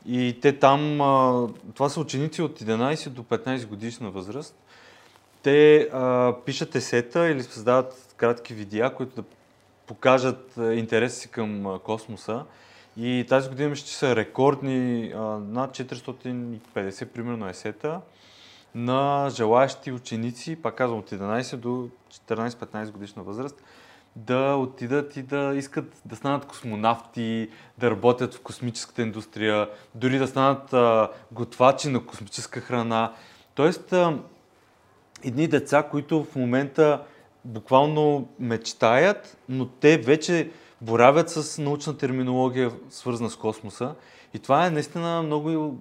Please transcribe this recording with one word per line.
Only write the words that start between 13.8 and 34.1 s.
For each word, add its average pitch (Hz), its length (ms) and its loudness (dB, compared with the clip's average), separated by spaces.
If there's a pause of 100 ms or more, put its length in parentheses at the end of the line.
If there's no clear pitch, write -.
че - 100 -12
са 127 200 2
рекордни, 127 1000 0
а, 104 40 -8 (200)
над 120 340 -6
четиристотин 123 800 -10
и 107 60 -14 (140)
петдесет 98 380 -8
примерно 117 380 -8
есета 151 520 -8 (760)
на 139 540 0
желаещи 120 640 2
ученици, 123 640 -8
пак 120 200 -6
казвам, 117 240 -2
от - 120 -14
единайсет 110 500 -6
до 123 280 -6 (220)
четиринайсет-петнайсет 110 800 -8
годишна 101 320 -16
възраст, 117 400 -12 (520)
да 127 400 0
отидат 135 600 -4
и 135 60 -10
да 139 320 -4
искат 139 500 -8
да 117 100 -14
станат 139 300 -4
космонавти, 113 1040 -4 (280)
да 117 140 2
работят 120 420 2
в - 80 -20
космическата - 600 -8
индустрия, 107 680 -2 (260)
дори 127 220 0
да 131 100 0
станат, 135 460 0
а, 113 360 6 (220)
готвачи 127 580 2
на 123 160 -2
космическа - 560 -12
храна. 113 520 -2 (420)
Тоест, 170 380 0
а, 170 260 2 (1040)